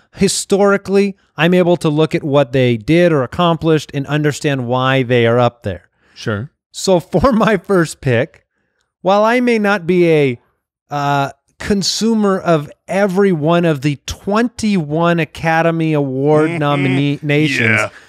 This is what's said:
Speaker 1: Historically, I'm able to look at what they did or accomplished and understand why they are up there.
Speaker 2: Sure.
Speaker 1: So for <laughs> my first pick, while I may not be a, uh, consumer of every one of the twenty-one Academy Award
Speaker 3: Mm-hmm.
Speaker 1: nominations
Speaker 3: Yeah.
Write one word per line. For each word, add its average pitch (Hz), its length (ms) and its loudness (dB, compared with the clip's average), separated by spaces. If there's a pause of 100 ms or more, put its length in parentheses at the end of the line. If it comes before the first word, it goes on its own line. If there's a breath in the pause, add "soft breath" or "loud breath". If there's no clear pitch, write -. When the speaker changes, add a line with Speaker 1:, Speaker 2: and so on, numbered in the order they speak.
(320 soft breath)
Speaker 1:
Historically, 196 840 0 (220)
I'm 170 160 2
able 175 240 2
to 165 120 -2
look 151 240 0
at - 100 -4
what 139 280 0
they 123 240 2
did 160 380 2
or 135 100 0
accomplished 160 720 0
and 139 140 -6
understand 143 600 -2
why 127 360 0
they 120 220 2
are 117 140 2
up 120 240 0
there. 95 260 -10 (240)
Speaker 2:
Sure. 110 380 -8 (200)
Speaker 1:
So 185 280 0
for 208 320 0
<laughs> - 20 0
my 214 240 2
first 180 440 -2
pick, 127 440 -2 (560)
while 202 220 2
I 233 160 2
may 240 200 2
not 202 280 -2
be 175 240 2
a, 143 300 0 (480)
uh, 143 420 -2 (280)
consumer 208 800 0
of 156 300 -2 (180)
every 196 440 0
one 170 340 0
of 151 160 0
the 147 240 -2
twenty-one 175 1120 -2
Academy 160 760 -2
Award 147 560 0
Speaker 3:
Mm-hmm. 170 100 -6
Speaker 1:
nominations 143 1000 0
Speaker 3:
Yeah. 110 300 0 (200 loud breath)